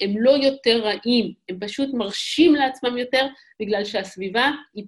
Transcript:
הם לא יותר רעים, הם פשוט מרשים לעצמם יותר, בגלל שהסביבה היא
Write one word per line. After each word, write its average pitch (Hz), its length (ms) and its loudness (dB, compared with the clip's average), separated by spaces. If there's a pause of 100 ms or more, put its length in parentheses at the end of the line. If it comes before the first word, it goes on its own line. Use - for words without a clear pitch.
הם 202 180 -2
לא 240 120 4
יותר 269 480 2
רעים, 220 540 0 (160)
הם 185 120 -8
פשוט 269 340 -6
מרשים 247 600 2
לעצמם 262 440 -2
יותר, 262 280 0 (340)
בגלל 208 240 -2
שהסביבה 196 640 -2 (240)
היא 202 140 -12